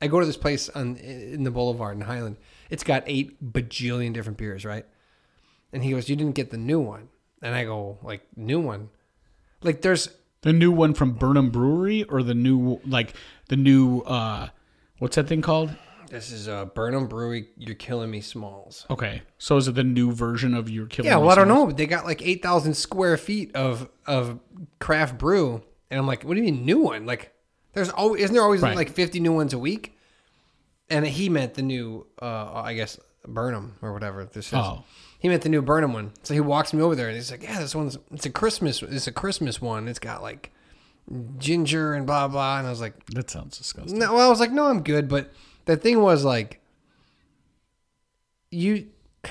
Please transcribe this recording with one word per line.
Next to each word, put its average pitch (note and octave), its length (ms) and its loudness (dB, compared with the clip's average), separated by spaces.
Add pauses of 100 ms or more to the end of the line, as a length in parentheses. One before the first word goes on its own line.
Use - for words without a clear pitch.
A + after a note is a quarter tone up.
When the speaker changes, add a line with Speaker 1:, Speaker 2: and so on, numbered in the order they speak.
Speaker 1:
I D3 60 0
go D#3+ 120 4
to F3 60 4
this D3+ 120 -2
place C#3+ 320 -2
on, B2 280 -6
in B2+ 460 -10
the C3 80 -2
Boulevard A#2 440 -4
in G#2 60 -8
Highland. A2+ 360 -8 (320)
It's D#3+ 140 -8
got C3 240 0
eight C#3+ 360 -4 (100)
bajillion A#2+ 600 -4
different G#2+ 240 -8
beers, G2+ 280 -10
right? G#2+ 200 -10 (880)
And C3 100 -6
he C3+ 80 0
goes, B2+ 180 -2
"You C#3+ 60 0
didn't D3 200 -2
get C3 160 -6
the - 60 -10
new C3 220 -2
one." G#2+ 300 -6 (320)
And A#2 140 -4
I B2 100 -2
go, G#2 380 -8
"Like, G#2 180 -12 (140)
new A#2+ 240 -2
one?" G#2+ 300 -6 (760)
Like, E3 180 0
there's F#3 280 2 (320)
Speaker 2:
The D#3 120 4
new E3+ 180 8
one D#3+ 240 4
from C3 180 2
Burnham C3 380 4
Brewery E3+ 540 2
or C3+ 180 0
the A#2+ 100 0
new, B2 500 4
like, B2 300 -2 (360)
the C3+ 60 2
new, C3+ 460 6
uh, A2+ 460 -4 (500)
what's - 180 -4
that D3 120 2
thing D#3+ 160 0
called? D#3+ 260 2 (400)
Speaker 1:
This A#2 220 -14
is, G#2+ 180 -12
uh, G2+ 160 -8
Burnham A#2+ 420 -2
Brewery, A#2 500 -8
You're A2 180 -12
Killing A#2 340 -6
Me G#2+ 120 -8
Smalls. G2+ 680 -16
Speaker 2:
Okay. G#2 320 -4 (160)
So - 200 0
is C3+ 100 2
it B2 80 -2
the C3 80 2
new B2 280 2
version A#2 440 0
of A2+ 120 -4
You're A2 200 -6
Killing - 240 -2
Speaker 1:
Yeah, G3 60 6
Speaker 2:
Me D3+ 40 6
Speaker 1:
well, D#3+ 80 8
I F#3 60 8
don't F#3+ 120 10
Speaker 2:
Smalls? B3 220 6
Speaker 1:
know. C#3 60 -4
They D3+ 100 0
got, E3 200 -2
like, E3 200 -4
eight F3+ 160 0
thousand E3 320 2
square F3+ 440 2
feet G#3 380 -6
of, C3 320 -2 (200)
of B2 320 -2 (400)
craft D3+ 400 0
brew. C#3+ 420 2 (300)
And C3+ 80 -2
I'm C3+ 80 0
like, C3 160 -4
"What D3 100 -4
do G#3 80 0
you A3 100 2
mean B2 140 -2
new G3 140 4
one?" A2+ 260 0
Like, A#2+ 280 -8 (400)
there's F#3+ 180 -2
always, G3+ 320 2
isn't G3 100 2
there A#3+ 100 6
always, G3+ 180 4
Speaker 2:
Right. C3 140 2
Speaker 1:
like, E3+ 140 -2
fifty F3+ 300 -2
new E3 140 2
ones D3+ 200 0
a B2+ 60 -4
week? F3 360 -6 (960)
And D3+ 160 0
he D#3+ 240 -2
meant C3+ 240 0
the C3+ 80 -8
new, B2 460 -6 (120)
uh, A2+ 320 -8 (140)
I A#2 80 -6
guess, A2 240 -6 (300)
Burnham A2+ 560 -6
or G#2+ 100 -8
whatever G2+ 320 -8
this G2+ 220 -12
is. - 80 -8
Speaker 2:
Oh. G#2+ 280 -4 (360)
Speaker 1:
He F3+ 100 0
meant F3 140 2
the D#3 60 -2
new D#3 120 2
Burnham C#3+ 320 2
one. G#2+ 200 -8 (100)
So - 100 -6
he D3 60 2
walks D3 340 2
me D#3 80 2
over E3 140 4
there B2 120 -2
and A2 80 -6
he's A#2+ 140 -10
like, B2+ 140 -14
"Yeah, G#3+ 160 -8
this D3 160 -6
one's, D3+ 200 -4 (160)
it's D3+ 140 -10
a C#3 60 -6
Christmas, F#3+ 500 -2
it's - 240 -6
a - 60 -6
Christmas E3 500 -4
one. A2+ 260 -6
It's A#3 120 -8
got, - 240 -10
like, - 280 -14 (840)
ginger D#3 560 0
and C#3 140 -4
blah, C#3+ 200 2
blah." C3+ 300 -2
And C3+ 80 -4
I B2+ 60 -4
was A#2 100 -8
like, A2 140 -8 (180)
Speaker 2:
That B2 160 -6
sounds - 300 -12
disgusting. - 400 -8
Speaker 1:
No, A3 160 2
well, B3 100 8
I B3+ 60 10
was A3 80 6
like, A#3 120 4
"No, D4 140 4
I'm B3 160 4
good." D3 260 2
But C#3 240 -2 (340)
the D#3+ 120 4
thing A3+ 240 4
was, E3+ 240 8
like, A#2 340 -2 (1900)
you, F#3+ 380 0 (440)